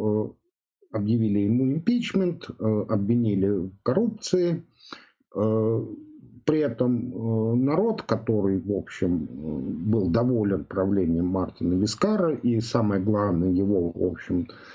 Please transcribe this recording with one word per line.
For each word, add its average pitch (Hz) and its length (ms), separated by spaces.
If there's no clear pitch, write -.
э, - 140
объявили 107 480
ему 117 320
импичмент, 185 760
э, 107 400
обвинили 101 600
в 95 240
коррупции. 185 840
Э, 110 500
при 151 160
этом, 123 520
э, 113 440
народ, 160 460
который, 98 580
в 95 120
общем, 90 520
э, 76 680
был 104 180
доволен 104 560
правлением 95 640
Мартина 90 480
Вискара 165 600
и, 120 260
самое 104 420
главное, 98 480
его, 92 400
в 92 140
общем, 87 420